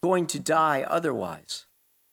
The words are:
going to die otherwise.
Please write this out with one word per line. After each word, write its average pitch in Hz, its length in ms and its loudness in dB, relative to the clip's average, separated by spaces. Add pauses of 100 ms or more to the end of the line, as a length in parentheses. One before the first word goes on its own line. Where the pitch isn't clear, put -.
going 180 260 2
to 147 120 -6
die 156 420 2
otherwise. 113 840 -4 (460)